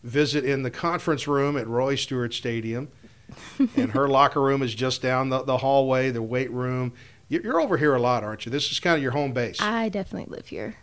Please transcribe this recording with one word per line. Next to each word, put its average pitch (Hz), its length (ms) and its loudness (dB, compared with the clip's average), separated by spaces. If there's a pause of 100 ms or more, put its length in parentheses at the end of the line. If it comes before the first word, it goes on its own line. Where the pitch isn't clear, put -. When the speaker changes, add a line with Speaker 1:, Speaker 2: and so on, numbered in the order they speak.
Speaker 1:
visit 131 420 0
in 135 200 0
the 123 80 -2
conference 165 560 -2
room 143 280 2
at 113 120 -4
Roy 127 260 2
Stewart 123 400 -4
Stadium, 117 540 -4 (400)
Speaker 2:
<laughs> - 480 -4
Speaker 1:
and 131 160 0
her 135 160 2
locker 139 340 6
room 139 180 4
is 123 140 -2
just 127 280 -2
down 127 260 0
the, 131 160 0
the 127 140 2
hallway, 131 520 4
the 117 100 -4
weight 123 300 -2
room. 127 420 -2 (360)
You, - 160 0
you're 269 160 0
over 233 160 2
here 143 180 4
a 123 60 2
lot, 120 240 2
aren't 107 200 -8
you? 117 60 -8
This 143 220 -2
is - 80 -4
kinda 165 200 2
your 131 120 -2
home 143 200 0
base. 120 280 -2
Speaker 2:
I 220 280 0
definitely 190 480 -6
live - 120 -14
here 107 340 -10